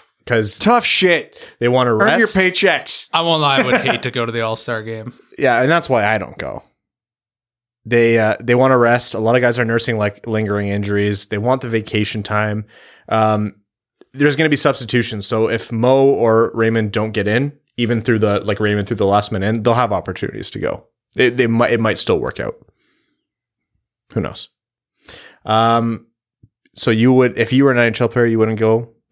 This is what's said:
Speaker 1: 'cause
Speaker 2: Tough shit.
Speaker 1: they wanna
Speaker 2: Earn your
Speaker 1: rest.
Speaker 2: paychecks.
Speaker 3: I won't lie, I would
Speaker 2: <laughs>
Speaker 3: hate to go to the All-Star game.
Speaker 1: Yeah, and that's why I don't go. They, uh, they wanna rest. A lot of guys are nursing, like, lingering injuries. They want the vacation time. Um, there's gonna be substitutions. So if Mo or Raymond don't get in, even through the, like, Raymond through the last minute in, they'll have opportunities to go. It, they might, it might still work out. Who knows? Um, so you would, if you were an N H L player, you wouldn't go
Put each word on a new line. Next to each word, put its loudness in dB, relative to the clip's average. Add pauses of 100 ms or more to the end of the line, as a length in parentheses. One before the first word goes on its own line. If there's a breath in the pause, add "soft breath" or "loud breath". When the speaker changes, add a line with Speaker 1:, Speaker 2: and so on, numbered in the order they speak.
(240)
Speaker 1:
'cause 0
Speaker 2:
Tough 2
shit. 0
Speaker 1:
they 0
wanna 2
Speaker 2:
Earn 2
your 2
Speaker 1:
rest. 0
Speaker 2:
paychecks. 0
Speaker 3:
I 0
won't 2
lie, 2
I 0
would 2
Speaker 2:
<laughs> 2
Speaker 3:
hate -2
to -4
go -2
to -4
the -4
All-Star -6
game. -12 (240)
Speaker 1:
Yeah, 2
and 2
that's 0
why 2
I 0
don't -10
go. -10 (1200)
They, 2
uh, 0
they 0
wanna 4
rest. 2
A -4
lot 2
of 2
guys 0
are 0
nursing, 0
like, -4
lingering -2
injuries. 0
They -6
want 0
the -8
vacation -2
time. -4 (420 soft breath)
Um, 0 (560)
there's 0
gonna 2
be 2
substitutions. -2
So 0
if -6
Mo 2
or 2
Raymond 0
don't -4
get -4
in, -2 (180)
even 0
through -4
the, 0
like, -4
Raymond -2
through -6
the 0
last 0
minute -4
in, -4
they'll 2
have 0
opportunities -8
to -10
go. -6 (300)
It, 2
they 2
might, 0
it 0
might 0
still 0
work -6
out. -8 (1600)
Who -2
knows? -10 (960 loud breath)
Um, 0 (680)
so -2
you 4
would, 4
if 0
you 4
were 4
an 2
N 4
H -4
L 0
player, 0
you 0
wouldn't 0
go 0 (180)